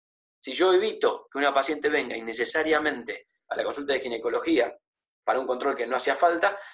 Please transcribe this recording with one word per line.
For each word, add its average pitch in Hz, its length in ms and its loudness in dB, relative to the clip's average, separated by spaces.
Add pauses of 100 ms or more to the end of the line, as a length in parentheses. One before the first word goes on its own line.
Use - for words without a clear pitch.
(400)
Si - 120 -10
yo 160 200 4
evito 180 600 2
que 139 80 -6
una 143 120 4
paciente 147 380 0
venga 127 260 0
innecesariamente 123 1120 -2 (180)
a - 80 -6
la - 80 -2
consulta 139 300 -4
de 127 80 0
ginecología 120 760 0 (460)
para 117 160 0
un 131 80 -4
control 127 280 -2
que 117 120 -4
no 123 80 -2
hacía 135 200 0
falta, 175 400 2 (180)